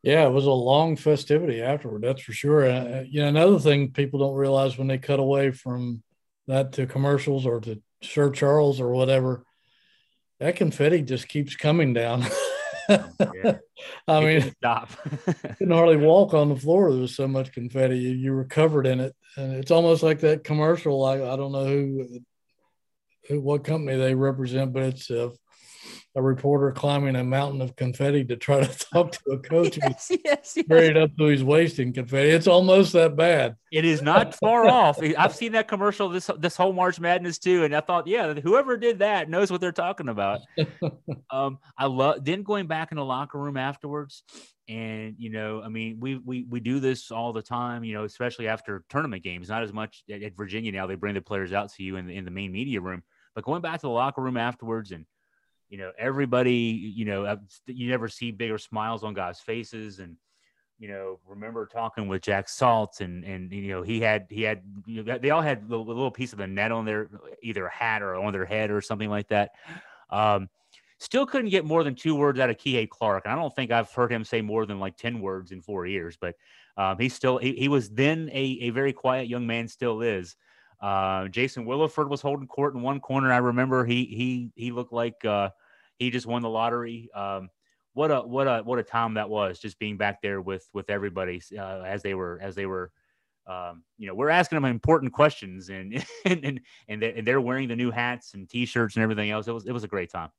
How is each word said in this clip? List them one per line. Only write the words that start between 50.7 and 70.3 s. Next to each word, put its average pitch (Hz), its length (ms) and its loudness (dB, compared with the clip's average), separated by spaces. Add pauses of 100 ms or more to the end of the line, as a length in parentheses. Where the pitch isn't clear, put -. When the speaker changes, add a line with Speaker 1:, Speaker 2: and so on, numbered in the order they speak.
Speaker 2:
now. 95 140 -6
They 95 80 -8
bring 101 200 -6
the 98 60 -4
players 95 320 -8
out 101 220 -4
to - 80 -16
you 95 140 -8
in 90 100 -10
the, 90 100 -12
in 95 80 -12
the 90 60 -12
main 95 200 -10
media 113 300 -6
room, 90 220 -10 (320)
but 107 100 -12
going 151 160 -4
back 165 200 -8
to 151 60 -10
the 127 40 -4
locker 131 320 -2
room 127 160 -4
afterwards 113 520 -6
and, 80 140 -16 (640)
you 101 80 -18
know, 92 220 -14
everybody, 127 540 0
you 113 520 -2
know, 101 220 -4
uh, 104 100 -4 (300)
you 123 240 -8
never 117 180 -2
see 120 220 -10
bigger 110 260 -6
smiles 110 480 -6
on 107 80 -8
guys' 90 260 -8
faces. 110 600 -12
And, 85 180 -18 (600)
you 107 100 -20
know, 95 380 -12
remember 107 400 -12
talking 113 420 -8
with 95 140 -4
Jack 98 240 -2
Saltz 113 560 0
and, 90 200 -10
and, 92 300 -12
you 98 180 -8
know, 92 120 -6
he 110 180 -4
had, 107 300 0
he 107 120 -6
had, 107 200 -4 (240)
you 110 160 -12
know, 120 160 -6
they 131 100 -2
all 160 140 2
had 143 160 -2
a 104 80 -18
little, 113 180 -6
little 120 260 -4
piece 131 220 -10
of 101 60 -16
the 98 80 -8
net 101 260 -2
on 113 140 -4
their, 107 240 -6 (320)
either 101 240 -8
a 87 40 -8
hat 110 300 -4
or 98 140 -4
on 101 180 -4
their 92 140 -4
head 107 240 -4
or 104 100 -2
something 107 300 -6
like 104 180 -6
that. 104 220 0 (580)
Um, 104 400 0 (520)